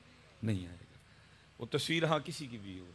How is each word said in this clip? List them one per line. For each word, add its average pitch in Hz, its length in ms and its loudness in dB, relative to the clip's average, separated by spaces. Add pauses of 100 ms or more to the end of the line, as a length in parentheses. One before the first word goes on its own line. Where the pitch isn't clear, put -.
(440)
नहीं 107 140 4
आएगा। 87 400 -10 (640)
वो 120 60 -4
तस्वीर 160 380 2
हाँ 156 160 6
किसी 147 260 -6
की 120 100 -8
भी 98 220 -8
हो, 90 160 -12